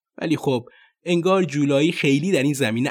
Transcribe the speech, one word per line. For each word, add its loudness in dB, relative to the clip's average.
ولی -2
خب، -2
انگار 2
جولایی 0
خیلی 0
در 2
این 0
زمینه -2